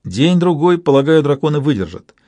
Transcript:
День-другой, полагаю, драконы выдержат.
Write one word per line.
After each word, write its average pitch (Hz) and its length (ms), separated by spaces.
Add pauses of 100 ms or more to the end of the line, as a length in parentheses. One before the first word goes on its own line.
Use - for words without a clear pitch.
День-другой, 170 760
полагаю, 147 440
драконы 147 380
выдержат. 95 540 (140)